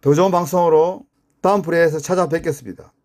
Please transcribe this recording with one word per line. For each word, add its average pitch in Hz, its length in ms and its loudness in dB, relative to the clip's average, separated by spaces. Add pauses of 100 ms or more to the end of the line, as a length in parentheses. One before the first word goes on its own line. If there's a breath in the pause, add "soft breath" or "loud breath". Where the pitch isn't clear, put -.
더 139 120 2
좋은 180 160 2
방송으로 175 760 0 (360)
다음 196 200 0
프로에서 165 380 0
찾아뵙겠습니다. 156 920 -4 (100)